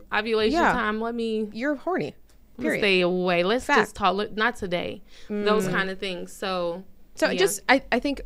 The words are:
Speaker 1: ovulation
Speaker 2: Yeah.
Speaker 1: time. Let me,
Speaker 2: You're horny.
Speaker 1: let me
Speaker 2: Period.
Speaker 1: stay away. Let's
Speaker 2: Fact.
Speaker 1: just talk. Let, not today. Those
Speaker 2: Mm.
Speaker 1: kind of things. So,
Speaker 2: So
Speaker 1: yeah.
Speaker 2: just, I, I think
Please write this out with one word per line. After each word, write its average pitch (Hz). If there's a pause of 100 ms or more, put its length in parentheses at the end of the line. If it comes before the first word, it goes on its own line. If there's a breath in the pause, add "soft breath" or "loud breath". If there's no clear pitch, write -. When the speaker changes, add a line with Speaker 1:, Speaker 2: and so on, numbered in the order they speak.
(140)
Speaker 1:
ovulation 220
Speaker 2:
Yeah. 254
Speaker 1:
time. 220
Let 233
me, 220
Speaker 2:
You're 269
horny. 294 (420)
Speaker 1:
let -
me 247
Speaker 2:
Period. 302
Speaker 1:
stay 190
away. 180
Let's 220
Speaker 2:
Fact. 285
Speaker 1:
just -
talk. 185
Let, 202
not 226
today. 185 (260 soft breath)
Those 208
Speaker 2:
Mm. 185
Speaker 1:
kind 190
of 190
things. 185
So, 185 (300)
Speaker 2:
So 302
Speaker 1:
yeah. -
Speaker 2:
just, 381
I, 269
I 240
think 277